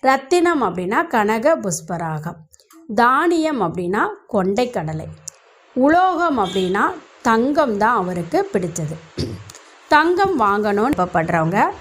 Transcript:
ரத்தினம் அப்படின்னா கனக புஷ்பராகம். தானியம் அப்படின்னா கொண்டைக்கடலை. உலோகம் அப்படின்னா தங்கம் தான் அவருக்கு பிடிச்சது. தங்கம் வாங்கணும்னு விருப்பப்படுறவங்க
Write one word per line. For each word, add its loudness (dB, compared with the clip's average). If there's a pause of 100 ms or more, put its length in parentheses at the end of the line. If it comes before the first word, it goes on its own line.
ரத்தினம் 2
அப்படின்னா -2
கனக 2
புஷ்பராகம். -6 (600)
தானியம் 2
அப்படின்னா -2 (260)
கொண்டைக்கடலை. -2 (680)
உலோகம் 2
அப்படின்னா 0 (280)
தங்கம் 2
தான் 2
அவருக்கு -2
பிடிச்சது. -6 (600)
தங்கம் 2
வாங்கணும்னு 0
விருப்பப்படுறவங்க 0 (120)